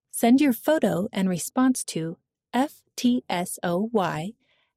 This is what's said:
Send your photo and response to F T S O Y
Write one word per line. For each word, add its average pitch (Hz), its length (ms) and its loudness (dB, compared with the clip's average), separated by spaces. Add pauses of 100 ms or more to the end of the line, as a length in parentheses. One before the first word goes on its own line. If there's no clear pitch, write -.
Send 247 320 4
your 277 120 4
photo 202 600 0
and 190 160 0
response 254 540 0
to 165 340 -6 (340)
F 262 300 -2 (140)
T 247 340 0
S 180 320 -4
O 185 320 -2
Y 170 380 -2 (460)